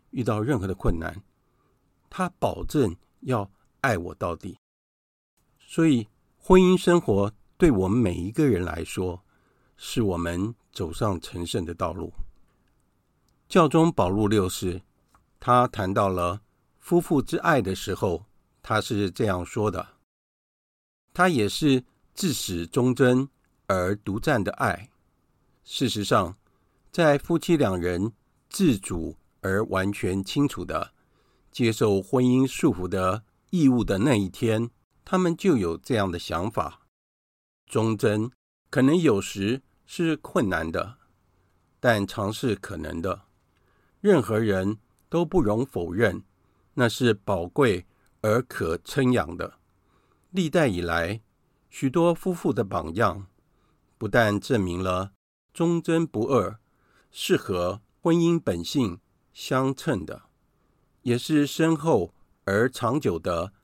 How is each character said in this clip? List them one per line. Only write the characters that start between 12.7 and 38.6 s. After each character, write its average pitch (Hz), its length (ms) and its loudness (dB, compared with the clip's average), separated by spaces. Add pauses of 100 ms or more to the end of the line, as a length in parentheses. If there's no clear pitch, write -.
教 165 200 6
宗 165 240 4
保 92 160 2
禄 104 180 2
六 101 220 2
世， 92 320 -6 (580)
他 123 300 4
谈 95 240 -4
到 101 160 2
了 90 320 -2 (380)
夫 170 220 0
妇 160 200 0
之 - 180 -4
爱 156 220 2
的 95 140 -2
时 95 200 -6
候， 87 300 -2 (380)
他 107 180 0
是 101 300 -2
这 117 160 -4
样 90 180 -2
说 107 260 -2
的， 85 260 -10 (1160)
他 180 160 2
也 117 200 2
是 131 360 2 (300)
至 - 180 -2
始 85 340 -6
忠 123 280 2
贞 127 340 4 (380)
而 92 300 0
独 98 220 -6
占 127 240 0
的 - 100 -4
爱。 110 380 -4 (760)
事 - 240 -2
实 104 140 -4
上， 95 340 0 (540)
在 151 280 4
夫 170 200 -2
妻 170 180 2
两 101 220 2
人 90 340 -2 (360)
自 143 300 2
主 82 380 -8 (260)
而 95 240 0
完 95 260 -2
全 98 320 -2
清 143 240 0
楚 92 160 -8
地 80 280 -6 (600)
接 117 180 0
受 104 300 2
婚 127 240 0
姻 127 220 4
束 131 260 0
缚 90 160 -4
的 92 360 -2 (260)
义 165 180 4
务 120 160 4
的 98 140 0
那 120 180 2
一 98 120 0
天， 113 420 -2 (340)
他 - 120 -2
们 180 180 2
就 170 220 2
有 82 200 -2
这 - 180 -6
样 98 160 0
的 85 80 -4
想 95 320 -4
法。 - 360 -8 (800)
忠 110 300 0
贞 107 340 0 (380)